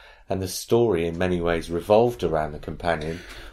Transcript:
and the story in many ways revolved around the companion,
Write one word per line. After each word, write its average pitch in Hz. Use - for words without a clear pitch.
and 95
the 92
story 107
in 85
many 90
ways 82
revolved 104
around 78
the 76
companion, 82